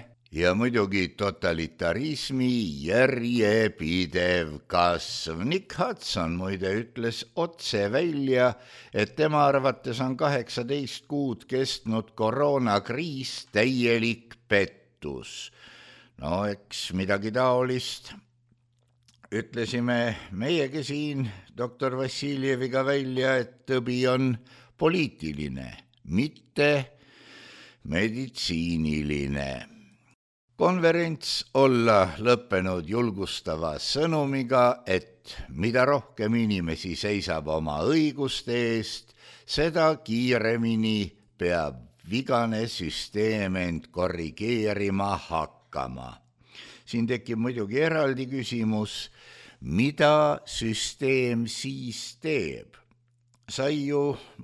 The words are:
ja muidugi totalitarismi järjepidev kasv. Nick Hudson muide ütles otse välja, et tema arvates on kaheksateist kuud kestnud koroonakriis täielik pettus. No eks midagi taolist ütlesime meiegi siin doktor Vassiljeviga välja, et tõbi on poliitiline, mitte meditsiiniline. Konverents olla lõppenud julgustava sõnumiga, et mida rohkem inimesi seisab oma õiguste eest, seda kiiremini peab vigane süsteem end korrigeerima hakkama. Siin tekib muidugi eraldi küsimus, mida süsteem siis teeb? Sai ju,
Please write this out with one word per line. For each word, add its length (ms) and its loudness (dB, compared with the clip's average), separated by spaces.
ja 260 4
muidugi 540 2
totalitarismi 1800 -2
järjepidev 1800 2
kasv. 800 0
Nick 300 -4
Hudson 640 -2
muide 380 -2
ütles 480 -6
otse 560 -2
välja, 640 2
et 260 -2
tema 320 4
arvates 520 0
on 140 -2
kaheksateist 920 -2
kuud 420 -4
kestnud 640 -2
koroonakriis 1300 0
täielik 960 2
pettus. 1080 -2
No 320 -2
eks 480 -6
midagi 400 0
taolist 800 0
ütlesime 1000 -2
meiegi 540 -2
siin 460 -4
doktor 500 -4
Vassiljeviga 880 -2
välja, 520 2
et 280 -4
tõbi 400 0
on 300 4
poliitiline, 960 -2
mitte 680 0
meditsiiniline. 1700 -2
Konverents 920 2
olla 480 6
lõppenud 720 0
julgustava 880 -2
sõnumiga, 1080 2
et 520 -4
mida 360 2
rohkem 520 0
inimesi 600 0
seisab 560 -2
oma 320 -2
õiguste 720 0
eest, 440 -4
seda 560 2
kiiremini 1160 2
peab 500 0
vigane 640 0
süsteem 920 -2
end 320 -4
korrigeerima 1300 -2
hakkama. 960 -6
Siin 260 -2
tekib 320 -4
muidugi 400 -2
eraldi 480 0
küsimus, 800 -2
mida 800 2
süsteem 1040 -2
siis 720 -10
teeb? 560 -4
Sai 380 -2
ju, 320 0